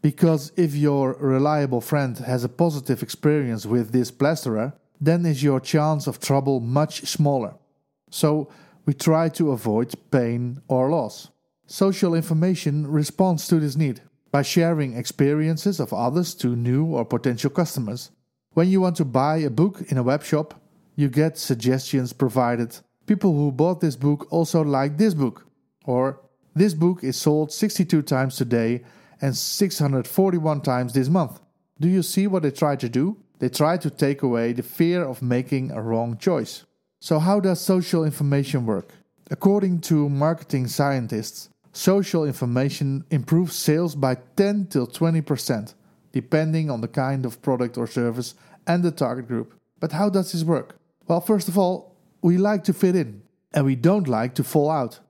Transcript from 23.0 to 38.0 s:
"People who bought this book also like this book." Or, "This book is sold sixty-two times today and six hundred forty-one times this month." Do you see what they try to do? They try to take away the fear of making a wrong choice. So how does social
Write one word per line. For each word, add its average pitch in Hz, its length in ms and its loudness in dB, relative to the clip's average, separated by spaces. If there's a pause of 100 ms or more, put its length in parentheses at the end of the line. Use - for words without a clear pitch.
"People 196 300 2
who 143 180 2
bought 165 280 0
this 147 160 -2
book 143 340 -2
also 165 340 0
like 143 320 0
this 208 160 4
book." 139 320 -2 (400)
Or, 131 360 -2 (340)
"This 190 180 -2
book 175 320 0
is 127 120 -4
sold 151 360 0
sixty-two 185 480 0
times 135 360 -2
today 120 460 -2 (400)
and 135 140 -2
six - 420 -2
hundred 135 300 0
forty-one 160 540 0
times 123 320 -2
this 135 160 0
month." 165 320 0 (360)
Do 156 100 0
you 185 140 2
see 196 240 0
what 185 160 0
they 170 80 0
try 147 260 0
to 127 120 -4
do? 139 300 -2 (200)
They 123 120 -2
try 156 260 2
to 156 140 -4
take 139 320 -2
away 120 320 0
the 120 80 -6
fear 170 420 0
of 131 160 -8
making 131 500 -2
a 113 120 -6
wrong 113 340 -2
choice. - 480 -2 (380)
So 160 160 2
how 190 200 4
does 185 220 2
social 180 420 2